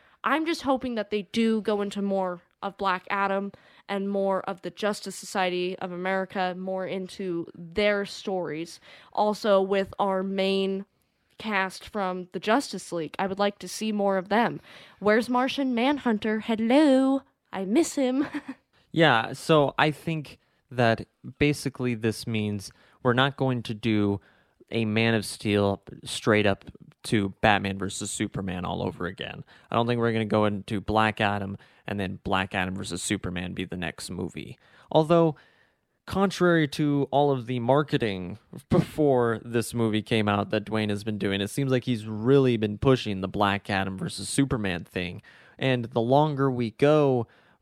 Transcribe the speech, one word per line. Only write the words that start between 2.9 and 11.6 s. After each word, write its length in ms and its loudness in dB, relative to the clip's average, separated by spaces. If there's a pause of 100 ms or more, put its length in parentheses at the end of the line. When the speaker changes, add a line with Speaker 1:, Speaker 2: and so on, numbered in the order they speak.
Speaker 1:
Adam 440 0 (340)
and 220 -2
more 340 0
of 200 -8
the 80 -8
Justice 440 -4
Society 640 -2
of 140 -8
America, 640 -2
more 280 -6
into 720 -6
their 500 0
stories. 760 -8 (320)
Also 480 4
with 360 0
our 260 0
main 600 0 (520)
cast 500 -4